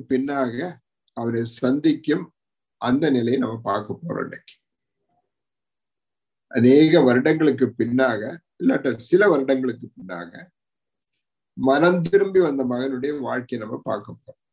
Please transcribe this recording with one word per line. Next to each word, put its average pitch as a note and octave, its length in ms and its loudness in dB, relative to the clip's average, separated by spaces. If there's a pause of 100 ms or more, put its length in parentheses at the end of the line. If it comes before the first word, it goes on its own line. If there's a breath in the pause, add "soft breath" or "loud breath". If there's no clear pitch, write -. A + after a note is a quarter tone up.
பின்னாக C3 520 -2 (600)
அவரை A#2 360 -4
சந்திக்கும் D3+ 720 -2 (560)
அந்த B2+ 300 0
நிலையை B2 300 0
நம்ம A2+ 220 -4
பார்க்க G#2 380 -6
போறோம் G2+ 240 -8
இன்னைக்கு. - 300 -16 (2000)
அநேக D3 520 6
வருடங்களுக்கு C3 680 2
பின்னாக, A#2+ 480 0 (360)
இல்லாட்ட D3 340 0 (100)
சில F#3 260 2
வருடங்களுக்கு C3+ 600 0
பின்னாக F2 440 -14 (1300)
மனம் D3 460 2
திரும்பி F#3+ 380 2
வந்த C#3 240 0
மகனுடைய B2+ 560 -4
வாழ்க்கையை B2 400 -6
நம்ம G#2+ 220 -10
பார்க்க G#2+ 320 -8
போறோம். - 280 -20 (100)